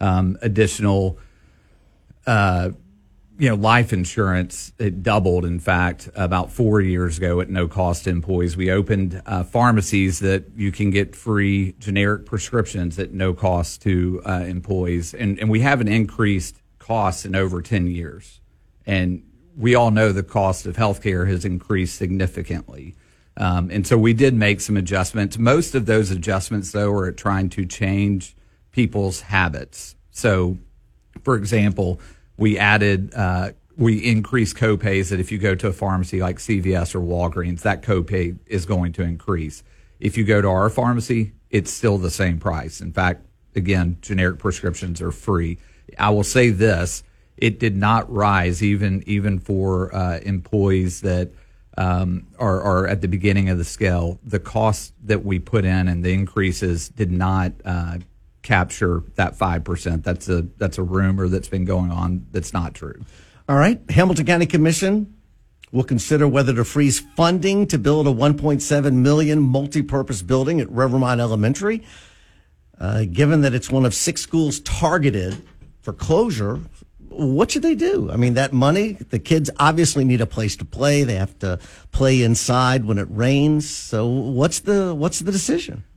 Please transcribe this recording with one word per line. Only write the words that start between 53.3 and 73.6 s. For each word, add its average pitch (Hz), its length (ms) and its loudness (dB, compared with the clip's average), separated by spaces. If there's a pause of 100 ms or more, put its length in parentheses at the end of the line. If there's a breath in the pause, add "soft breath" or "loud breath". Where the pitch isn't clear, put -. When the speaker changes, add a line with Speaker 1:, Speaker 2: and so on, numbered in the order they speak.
Speaker 1:
of 90 80 0
the 85 60 -2
scale. 87 600 -2
The 104 160 -4
costs - 540 -2 (100)
that 104 180 0
we 95 160 -2
put 98 280 0
in 92 200 2
and 87 160 0
the 90 120 0
increases 92 760 -2
did 95 240 -2
not, 92 400 0 (120)
uh, 85 340 -4 (420)
capture 92 640 0 (140)
that 92 200 -2
five 87 280 -2
percent. 82 400 -4
That's 90 240 -4
a, 87 140 0 (140)
that's 95 220 -4
a 95 40 -4
rumor 95 460 0
that's 92 200 -2
been 92 160 -2
going 90 260 0
on 87 400 -2
that's - 240 -6
not 85 200 -4
true. - 300 -14 (440 soft breath)
Speaker 2:
All 143 80 2
right. 190 240 4 (100)
Hamilton 170 340 4
County 175 220 4
Commission 180 680 2 (580)
will 127 100 0
consider 143 460 2
whether 135 260 4
to 117 100 2
freeze 143 360 2
funding 185 640 2
to 170 100 0
build 143 300 2
a 143 60 4
one 143 260 2
point 147 240 0
seven 139 400 2
million 151 380 4
multipurpose 139 840 0
building 131 360 2
at 120 100 -4
Rivermont 123 500 2
Elementary. 131 600 0 (1000 soft breath)
Uh, 110 240 0
given 143 380 4
that 135 100 4
it's 120 160 -4